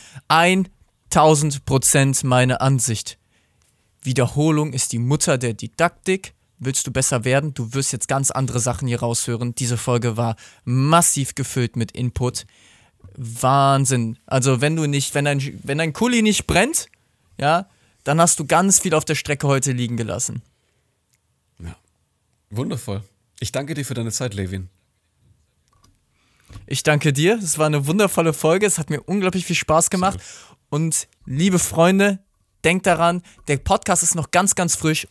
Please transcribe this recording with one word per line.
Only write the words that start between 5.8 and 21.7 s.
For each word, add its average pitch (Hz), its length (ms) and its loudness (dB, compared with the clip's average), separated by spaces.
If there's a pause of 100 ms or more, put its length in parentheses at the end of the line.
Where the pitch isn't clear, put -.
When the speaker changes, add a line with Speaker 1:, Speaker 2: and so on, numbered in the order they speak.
Speaker 1:
Willst - 280 -4
du 135 40 -8
besser 127 340 0
werden? 139 300 0
Du 117 200 -6
wirst 135 180 -2
jetzt - 160 -6
ganz 135 220 0
andere 120 300 -2
Sachen 123 280 -2
hier 120 120 -2
raushören. 120 540 -2
Diese 123 220 -2
Folge 117 400 -2
war 117 200 -2 (280)
massiv 139 720 2
gefüllt 123 420 -4
mit 117 160 -4
Input. 127 540 -4 (680)
Wahnsinn. 131 1120 0
Also 131 340 0
wenn 151 160 0
du 156 100 0
nicht, 143 280 -2
wenn 143 120 0
dein, 143 360 -4
wenn 139 160 -4
dein 160 140 -2
Kuli 233 300 2
nicht 214 240 2
brennt, 233 400 2 (520)
ja, 165 300 0 (360)
dann 151 160 2
hast 170 180 4
du 151 80 -4
ganz 180 340 4
viel 170 140 -2
auf 156 100 0
der 156 120 -2
Strecke 147 320 -4
heute 135 240 0
liegen 120 240 -4
gelassen. 113 460 -6 (1160)
Speaker 2:
Ja. 82 180 -14 (720)